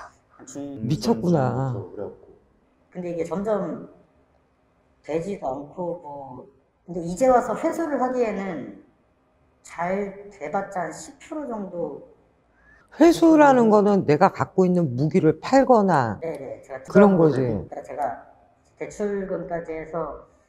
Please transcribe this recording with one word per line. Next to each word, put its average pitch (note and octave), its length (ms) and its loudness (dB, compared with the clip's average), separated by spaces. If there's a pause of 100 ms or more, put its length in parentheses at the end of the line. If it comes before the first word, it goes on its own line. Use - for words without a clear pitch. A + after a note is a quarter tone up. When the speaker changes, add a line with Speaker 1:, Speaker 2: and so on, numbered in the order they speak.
(440)
Speaker 1:
중 C#3+ 440 -10
Speaker 2:
미쳤구나. D3 840 0 (220)
Speaker 3:
그래갖고. G2 220 -12 (720)
Speaker 1:
근데 F3+ 200 -10
이게 E3 140 -6
점점 F#3+ 720 -4 (1080)
되지도 E3 440 -6
않고 E3 540 -8
뭐, C#3 460 -16 (360)
근데 F3 160 -10
이제 F3+ 280 -2
와서 A#3 280 2
회수를 D#4 460 -4
하기에는 G3 800 -4 (800)
잘 F#3+ 680 -8
돼봤자 G3 520 -8
한 D#3+ 100 -8
십 - 260 -18
프로 D#4 300 -12
정도. F3+ 600 -10 (920)
Speaker 2:
회수라는 D4+ 720 6
Speaker 1:
정도. G#3 140 6
Speaker 2:
거는 G3 220 2
내가 D3+ 260 4
갖고 - 340 0
있는 E3+ 300 0
무기를 D#3 440 2
팔거나 G3 800 4
Speaker 1:
네네, C3+ 420 -10
제가 C3+ 280 -16
Speaker 2:
그런 G3+ 200 8
Speaker 1:
투자한 F#3 80 4
Speaker 2:
거지. D3+ 220 4
Speaker 1:
거는, A2+ 280 -2
그러니까 - 140 -12
제가 C3 440 -8 (520)
대출금까지 F3+ 960 -6
해서 D#3 540 -10 (220)